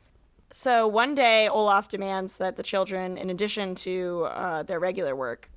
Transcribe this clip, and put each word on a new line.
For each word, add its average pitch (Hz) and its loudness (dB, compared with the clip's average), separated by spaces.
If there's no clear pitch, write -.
So 233 2
one 233 2
day, 226 6
Olaf 202 4
demands 190 -4
that 185 -4
the - -8
children, 190 -2
in 185 -6
addition 196 -2
to, 180 -2
uh, 165 -4
their 170 -4
regular 180 -2
work, 123 -6